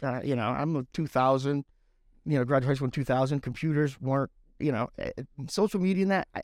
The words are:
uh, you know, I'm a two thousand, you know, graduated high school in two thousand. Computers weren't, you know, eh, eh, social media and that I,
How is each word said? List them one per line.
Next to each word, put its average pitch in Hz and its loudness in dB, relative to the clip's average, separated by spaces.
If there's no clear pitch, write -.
uh, 127 -4
you 139 0
know, 110 0
I'm 143 0
a 127 -4
two 160 -4
thousand, 135 2
you 151 2
know, 127 4
graduated 131 2
high 143 4
school 135 -2
in 127 0
two 139 -2
thousand. 131 2
Computers 147 -2
weren't, 135 0
you 147 0
know, 117 -2
eh, - -6
eh, 123 -10
social 202 0
media 190 2
and 190 2
that 190 0
I, - -8